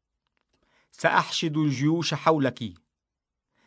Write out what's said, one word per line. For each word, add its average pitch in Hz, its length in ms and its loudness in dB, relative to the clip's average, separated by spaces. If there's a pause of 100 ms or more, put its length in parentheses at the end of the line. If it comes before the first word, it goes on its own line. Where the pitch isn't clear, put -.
(920)
سأحشد 160 680 0
الجيوش 151 560 0
حولك، 135 600 0 (920)